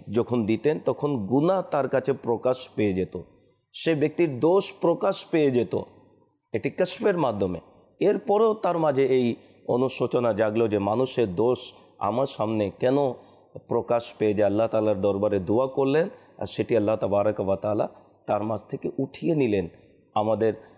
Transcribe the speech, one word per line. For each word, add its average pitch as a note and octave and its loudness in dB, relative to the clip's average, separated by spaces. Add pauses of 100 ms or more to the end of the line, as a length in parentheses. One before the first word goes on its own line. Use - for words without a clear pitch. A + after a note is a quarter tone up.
(120)
যখন A#2 0
দিতেন, D3 0
তখন C3 -2
গুনাহ E3+ 2
তার C#3 -2
কাছে C3+ 0
প্রকাশ A#2 -2
পেয়ে G#2 0
যেত, F#2 -4 (540)
সে - -2
ব্যক্তির C#3+ 0
দোষ F3+ 2
প্রকাশ F3 -2
পেয়ে D3+ 2
যেত। A2+ 0 (760)
এটি - -4
কাশফের A3 0
মাধ্যমে। G2 -2 (400)
এরপরেও G#3 2
তার F3 -2
মাঝে C#3 2
এই B2+ 2 (320)
অনুশোচনা B2 0
জাগলো G#2+ 2
যে G#2 0
মানুষের G#2+ 0
দোষ A#2+ 0 (260)
আমার A#2+ -2
সামনে G#2+ -2 (100)
কেন C3 2 (720)
প্রকাশ A#2+ -2
পেয়ে G#2+ 2
যায়। G2+ 4
আল্লাহ A2 2
তাআলার G#2+ 0
দরবারে G2+ 2
দোয়া G#2+ 2
করলেন, C3+ 0 (300)
আর G2+ -6
সেটি A2+ -2
আল্লাহ G#2 2
তাবারাক G2+ 0
ওয়া F#2+ 0
তাআলা G#2+ -2 (380)
তার G#2 0
মাঝ G#2+ -6
থেকে - -8
উঠিয়ে D3+ -4
নিলেন। G#2 0 (460)
আমাদের G#2+ 2 (260)